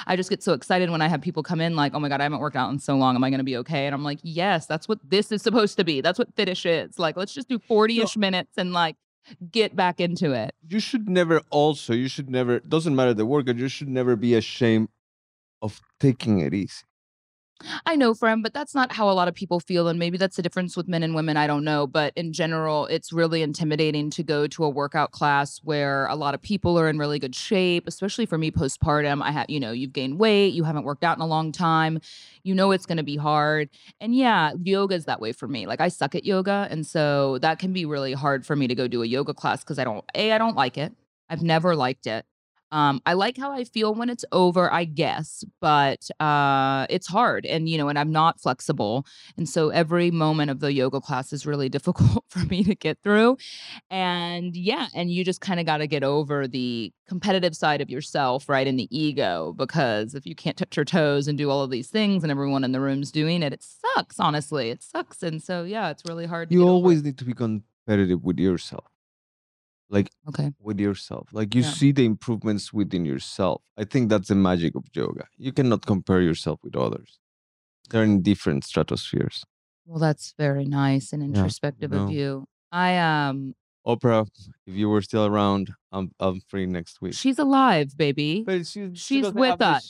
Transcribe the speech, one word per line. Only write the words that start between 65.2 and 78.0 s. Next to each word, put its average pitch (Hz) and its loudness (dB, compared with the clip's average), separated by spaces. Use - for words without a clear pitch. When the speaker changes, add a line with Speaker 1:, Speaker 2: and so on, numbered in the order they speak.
Speaker 1:
And 160 -6
so, 175 -8
yeah, 196 -6
it's 147 -12
really 165 -10
hard 170 -8
to 170 2
Speaker 2:
You 180 8
Speaker 1:
get 180 8
over 180 8
Speaker 2:
always 175 6
Speaker 1:
it. 147 -4
Speaker 2:
need 139 -4
to - -6
be 123 -4
competitive 104 0
with 87 0
yourself. 87 -2
Like, 101 2
Speaker 1:
Okay. 147 -4
Speaker 2:
with 101 -4
yourself. - -4
Like, 107 -2
you 127 6
Speaker 1:
Yeah. 135 2
Speaker 2:
see 139 4
the 135 4
improvements 110 -2
within 92 -2
yourself. 73 -2
I 107 -4
think 123 2
that's 104 2
the 104 4
magic 90 4
of - -6
yoga. 55 -6
You 127 -8
cannot 120 2
compare 95 2
yourself 82 0
with - -12
others. 57 -4
They're 113 2